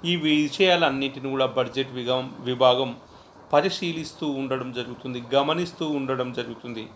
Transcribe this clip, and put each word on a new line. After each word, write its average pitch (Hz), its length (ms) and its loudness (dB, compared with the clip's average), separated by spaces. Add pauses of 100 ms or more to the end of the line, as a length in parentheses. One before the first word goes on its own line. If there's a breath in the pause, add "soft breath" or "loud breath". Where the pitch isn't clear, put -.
ఈ 175 120 2
విషయాలన్నింటినీ 151 1120 2
కూడా 135 160 2
బడ్జెట్ 127 440 -2
విగా-, 127 380 -2 (120)
విభాగం 123 560 4 (560 loud breath)
పరిశీలిస్తూ 160 760 0
ఉండడం 131 440 -4
జరుగుతుంది, 123 520 -8 (100)
గమనిస్తూ 160 540 0
ఉండడం 131 440 -2
జరుగుతుంది. 117 640 -8